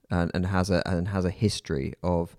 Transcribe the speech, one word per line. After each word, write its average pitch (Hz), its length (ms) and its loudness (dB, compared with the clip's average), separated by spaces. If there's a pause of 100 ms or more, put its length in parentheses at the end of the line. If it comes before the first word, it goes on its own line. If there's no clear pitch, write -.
(100)
and, 87 220 2
and 90 140 0
has 95 240 0
a, 87 180 4
and 90 200 0
has 95 180 0
a 87 40 2
history - 640 -2 (100)
of, 87 360 0